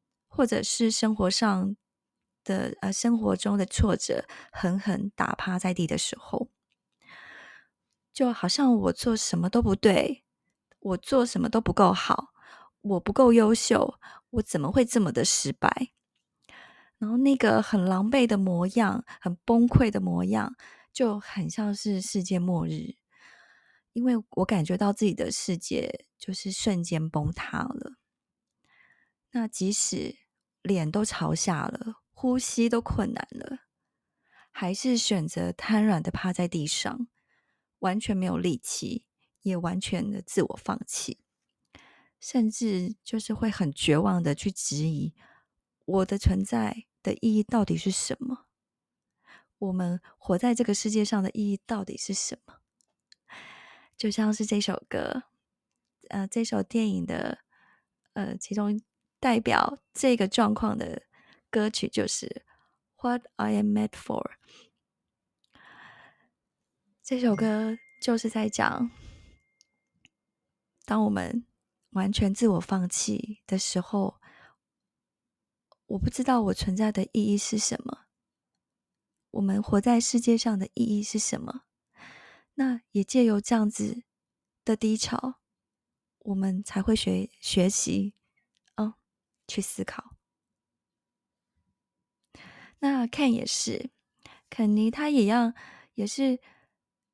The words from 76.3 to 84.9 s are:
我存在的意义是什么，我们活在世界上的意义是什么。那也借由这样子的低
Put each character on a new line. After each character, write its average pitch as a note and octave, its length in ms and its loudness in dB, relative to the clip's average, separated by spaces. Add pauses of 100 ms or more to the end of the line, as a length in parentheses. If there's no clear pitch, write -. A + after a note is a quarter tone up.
我 F#3+ 100 0
存 - 200 -4
在 G#3+ 160 0
的 F#3+ 220 -2
意 G#3+ 100 0
义 G#3 160 2
是 G#3+ 200 -4
什 - 260 -2
么， - 220 -12 (1300)
我 A3 100 -4
们 G3 200 0
活 G3+ 200 2
在 A#3+ 180 4
世 A#3 220 0
界 A#3 160 4
上 A3 200 -2
的 F#3+ 160 -4
意 A#3+ 120 0
义 G#3 180 0
是 G#3+ 160 -4
什 - 220 -4
么。 - 220 -12 (920)
那 C4 260 0 (100)
也 G3 140 0
借 B3+ 180 4
由 G#3+ 160 4
这 A#3 160 0
样 G#3+ 140 2
子 G#3+ 340 -6 (640)
的 A3 100 2
低 A3 220 0